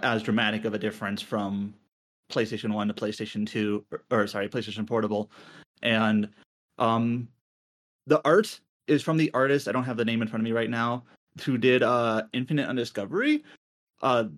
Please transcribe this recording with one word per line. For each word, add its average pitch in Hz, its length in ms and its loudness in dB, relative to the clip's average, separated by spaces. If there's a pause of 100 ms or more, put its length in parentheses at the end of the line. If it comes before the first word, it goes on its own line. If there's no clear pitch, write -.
as 113 200 2
dramatic 107 420 0
of 104 80 -2
a 107 60 -2
difference 101 420 -6
from 101 520 -6 (580)
PlayStation 110 420 -2
one 104 140 0
to 104 60 -2
PlayStation 107 540 -6
two, 104 440 -2
or, - 200 -10
or, 107 160 2
sorry, 104 200 -6
PlayStation 107 400 -6
Portable. 107 440 -2 (500)
And, 110 480 2 (480)
um, 117 500 0 (800)
the 151 180 4
art 190 340 4 (280)
is 139 140 4
from 160 160 0
the 156 160 2
artist, 135 340 2
I - 40 -4
don't 127 120 0
have 120 140 -6
the 113 80 0
name 117 160 0
in 110 60 -2
front 110 140 -4
of 113 40 0
me 113 60 -2
right 113 180 0
now, 120 340 -2 (400)
who 131 140 0
did, 123 240 6
uh, 113 420 2 (100)
Infinite 131 360 -2
Undiscovery, 131 720 -2 (600)
uh, 123 220 2 (120)